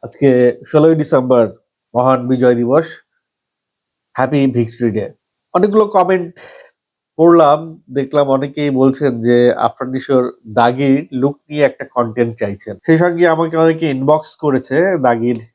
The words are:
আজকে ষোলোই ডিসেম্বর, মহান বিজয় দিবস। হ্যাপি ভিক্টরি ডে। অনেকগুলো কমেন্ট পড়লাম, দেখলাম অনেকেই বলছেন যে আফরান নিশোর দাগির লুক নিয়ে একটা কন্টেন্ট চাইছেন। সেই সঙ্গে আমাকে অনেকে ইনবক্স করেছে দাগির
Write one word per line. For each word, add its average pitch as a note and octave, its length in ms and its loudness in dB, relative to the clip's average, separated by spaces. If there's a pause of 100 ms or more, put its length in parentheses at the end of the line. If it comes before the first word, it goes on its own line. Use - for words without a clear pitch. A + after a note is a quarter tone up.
আজকে C#3 260 0 (380)
ষোলোই D#3+ 280 4
ডিসেম্বর, B2+ 500 2 (500)
মহান B2+ 340 2
বিজয় B2 260 2
দিবস। B2 320 0 (1300)
হ্যাপি D3+ 300 0
ভিক্টরি A#2+ 440 -2
ডে। G2+ 160 -6 (480)
অনেকগুলো G3+ 320 2
কমেন্ট F3+ 480 0 (840)
পড়লাম, D#3+ 400 4 (320)
দেখলাম C#3 380 -2
অনেকেই C#3 420 -2
বলছেন C3+ 500 0
যে A#2+ 160 2 (160)
আফরান B2+ 380 -4
নিশোর C3 340 -2 (240)
দাগির B2+ 640 0
লুক C3+ 220 -2 (140)
নিয়ে D3 160 -2
একটা C3 200 -2
কন্টেন্ট A#2 540 -4
চাইছেন। G2+ 360 -10 (120)
সেই D#3+ 120 2
সঙ্গে F3 300 0
আমাকে E3 280 -2
অনেকে D#3+ 340 0
ইনবক্স C3+ 460 -2
করেছে C3+ 400 -2 (220)
দাগির A#2+ 400 0 (160)